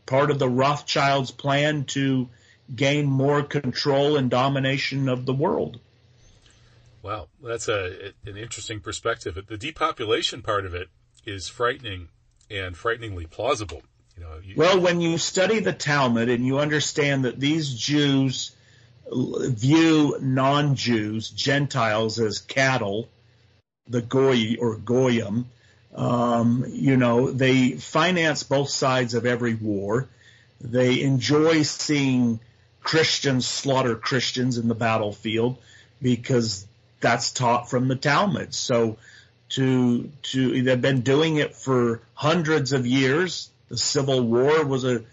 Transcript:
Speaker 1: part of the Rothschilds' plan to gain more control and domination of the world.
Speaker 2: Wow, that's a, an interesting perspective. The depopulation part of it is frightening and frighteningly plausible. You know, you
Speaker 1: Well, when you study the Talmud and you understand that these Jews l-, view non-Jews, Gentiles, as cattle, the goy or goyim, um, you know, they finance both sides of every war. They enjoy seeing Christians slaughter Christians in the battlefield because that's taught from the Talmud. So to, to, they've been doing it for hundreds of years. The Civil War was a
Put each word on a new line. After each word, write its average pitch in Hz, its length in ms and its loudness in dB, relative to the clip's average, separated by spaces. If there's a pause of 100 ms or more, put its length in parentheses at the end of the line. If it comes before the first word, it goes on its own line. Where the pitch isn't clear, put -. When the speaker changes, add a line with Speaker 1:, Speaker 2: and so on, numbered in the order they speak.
Speaker 1:
part 143 240 2
of 135 80 0
the 131 100 2
Rothschilds' 139 840 0
plan 143 540 0
to 131 420 0 (460)
gain 143 300 2
more 139 380 2
control 143 720 0
and 127 140 2
domination 135 800 0
of 127 180 -2
the 131 80 0
world. - 440 -2 (1200)
Speaker 2:
Wow, 107 260 -10 (140)
that's 117 260 -6
a, 95 440 -4 (120)
an 101 140 -14
interesting 113 420 -12
perspective. 104 640 -6
The 110 120 -12
depopulation 151 800 -4
part 101 240 -4
of 87 100 -12
it 87 140 -10 (380)
is 98 200 -10
frightening 117 640 -6 (420)
and 95 240 -8
frighteningly 110 520 -6
plausible. 104 560 -6 (340)
You 87 60 -20
know, 82 80 -18 (120)
you 98 140 -18
Speaker 1:
Well, 180 240 4
when 175 220 2
you 165 160 0
study 190 420 0
the 180 140 -2
Talmud 127 560 2
and 123 160 0
you 135 120 2
understand 143 680 0
that 120 120 -4
these 143 360 0
Jews 135 840 0 (540)
l-, - 400 -4
view 151 720 4
non-Jews, 131 1080 0
Gentiles, 113 880 -2
as 107 200 0
cattle, 117 720 -2 (800)
the 120 120 -2
goy 120 580 2
or 113 180 -2
goyim, 120 760 0 (440)
um, 120 720 0
you 135 280 2
know, 123 340 4
they 131 420 4
finance 160 720 0
both 135 280 0
sides 131 420 0
of 117 140 0
every 120 280 0
war. 107 540 -2 (540)
They 127 400 2
enjoy 147 600 4
seeing 131 800 0 (420)
Christians 143 640 0
slaughter 127 500 0
Christians 127 640 -2
in 117 100 0
the 113 60 0
battlefield 110 800 -2 (460)
because 120 640 0 (340)
that's 123 320 0
taught 120 380 0
from 127 180 0
the 131 80 -2
Talmud. 143 580 0
So 117 440 0 (520)
to, 127 600 0 (120)
to, 131 400 -2
they've 127 180 2
been 135 200 2
doing 151 360 2
it - 200 -2
for 120 460 0 (100)
hundreds 151 600 0
of 123 140 0
years. 135 640 0 (180)
The 120 100 -10
Civil 135 420 0
War 131 460 2
was 131 180 -2
a 120 280 -2